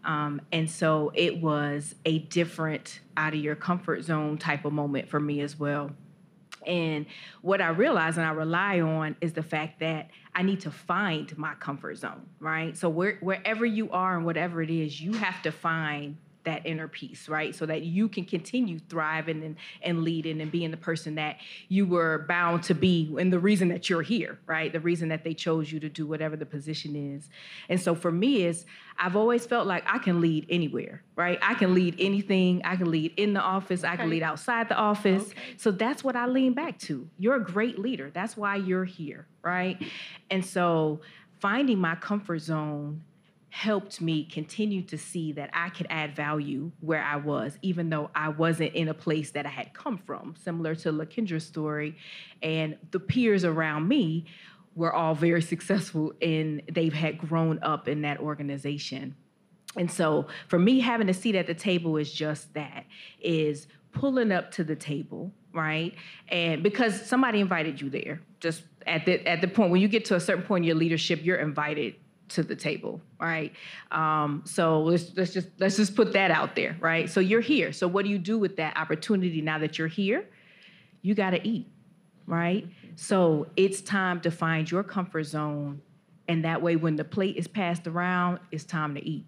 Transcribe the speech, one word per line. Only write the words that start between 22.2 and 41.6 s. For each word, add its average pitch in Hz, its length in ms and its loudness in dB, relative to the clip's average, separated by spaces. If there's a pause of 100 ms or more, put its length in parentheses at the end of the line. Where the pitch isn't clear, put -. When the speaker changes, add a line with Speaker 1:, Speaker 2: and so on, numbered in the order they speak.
Speaker 1:
bound 170 380 2
to 185 100 2
be 165 460 4
and 180 120 4
the 180 60 4
reason 190 300 4
that 175 200 -2
you're 170 140 2
here, 190 440 -2
right? 160 260 -2
The 160 80 -2
reason 165 300 0
that 156 120 -4
they 165 120 -4
chose 160 360 0
you 156 80 -6
to 156 100 -6
do 151 160 -6
whatever 156 300 -4
the 156 100 -8
position 147 520 -8
is. 143 340 -8 (380)
And 180 120 2
so 180 140 2
for 170 160 0
me 202 320 4
is, 170 240 0 (320)
I've 180 160 -2
always 233 320 4
felt 208 220 0
like 180 180 -2
I 214 120 2
can 175 220 2
lead 160 300 2
anywhere, 160 540 -2 (100)
right? 175 280 0
I 202 120 4
can 185 200 4
lead 180 260 4
anything. 190 640 4
I 175 100 -2
can 180 160 0
lead 160 260 0
in 208 180 2
the 196 60 2
office. 185 440 0
I 170 100 2
can 170 120 -2
Speaker 2:
Okay. 160 40 2
Speaker 1:
lead 165 140 0
outside 226 440 -2
the 220 80 0
office. 208 540 4
Speaker 2:
Okay. - 80 -16 (200)
Speaker 1:
So 226 120 2
that's 220 320 -2
what 254 140 0
I 240 100 0
lean 254 280 4
back 285 260 -4
to. 139 280 -8 (100)
You're 226 180 4
a 233 80 0
great 202 340 -2
leader. 196 340 -4
That's 202 240 -6
why 202 200 -2
you're 185 280 2
here, 170 440 -10 (160)
right? 180 360 0 (480)
And 190 160 0
so 160 580 2 (360)
finding 226 400 4